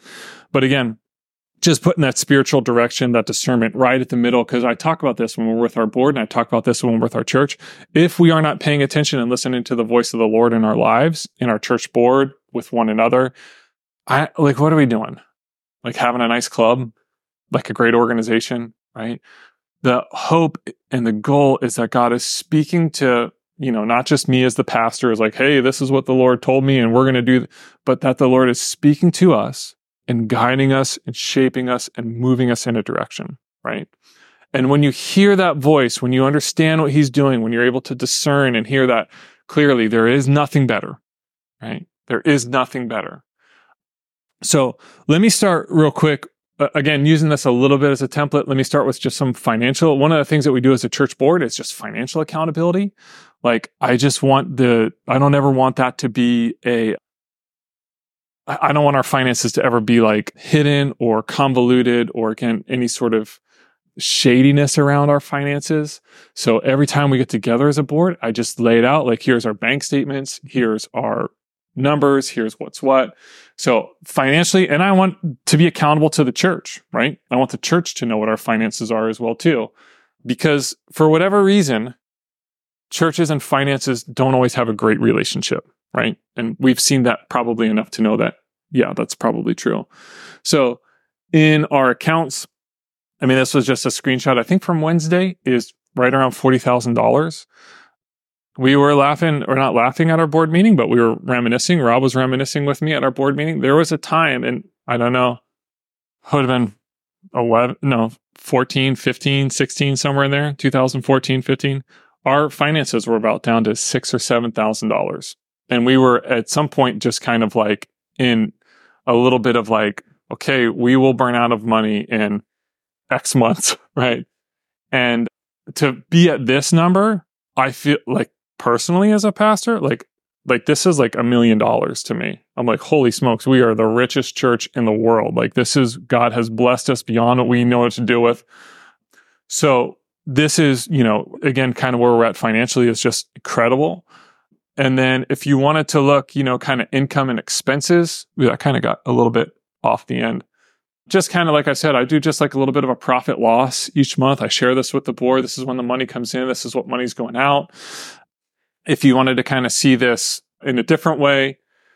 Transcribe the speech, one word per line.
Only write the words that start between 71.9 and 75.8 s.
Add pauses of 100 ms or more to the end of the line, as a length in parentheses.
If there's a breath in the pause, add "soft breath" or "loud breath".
Here's
what's
what. (420 soft breath)
So (140)
financially,
and
I
want (300)
to
be
accountable